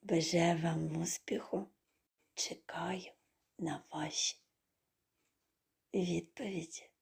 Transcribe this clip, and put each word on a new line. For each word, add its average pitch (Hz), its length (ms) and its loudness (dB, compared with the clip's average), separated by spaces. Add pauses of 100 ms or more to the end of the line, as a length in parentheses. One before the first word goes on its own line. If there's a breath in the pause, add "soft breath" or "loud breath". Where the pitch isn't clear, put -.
Бажаю 170 600 4
вам 160 400 0
успіху, - 680 -4 (640)
чекаю - 800 -4 (460)
на - 340 -4
ваші - 460 -2 (1600)
відповіді 180 960 -2 (120)